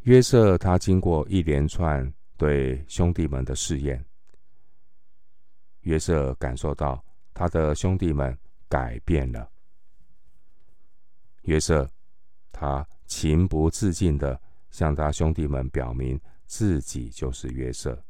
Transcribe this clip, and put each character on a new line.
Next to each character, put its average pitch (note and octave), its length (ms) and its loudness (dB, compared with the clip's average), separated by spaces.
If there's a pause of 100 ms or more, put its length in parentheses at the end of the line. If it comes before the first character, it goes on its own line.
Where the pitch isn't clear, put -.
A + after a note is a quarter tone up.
约 B2+ 200 10
瑟 G#2+ 360 8
他 F2+ 200 4
经 F#2 240 4
过 D#2+ 260 2
一 F#2+ 140 4
连 D2+ 260 2
串 C#2+ 460 0 (240)
对 C#2 500 2
兄 E2+ 260 2
弟 D#2+ 140 0
们 C2 160 -2
的 C#2 100 -2
试 C#2+ 260 -2
验， C2+ 220 -2 (1800)
约 D#2+ 180 2
瑟 C#2+ 360 2
感 B1+ 200 -4
受 D2 180 -2
到 C#2 300 -2 (300)
他 F2 160 0
的 D#2 260 2
兄 F#2 220 0
弟 E2 160 0
们 C2+ 240 -2 (320)
改 B1 300 -2
变 - 340 2
了。 - 180 -10 (1900)
约 D#2 180 4
瑟 D2 300 2 (640)
他 C#2+ 340 -4 (180)
情 D#2+ 400 4
不 D#2+ 240 4
自 F#2+ 240 0
禁 D#2 240 2
地 C#2 220 -2 (320)
向 D#2 240 2
他 D2+ 160 2
兄 E2 220 2
弟 D2+ 120 0
们 C2+ 260 -2
表 B1 220 -2
明 B1+ 240 -2 (280)
自 F#2 340 0
己 A#1+ 300 -6
就 - 200 -6
是 B1+ 200 -6
约 B1+ 240 -4
瑟。 B1 360 -6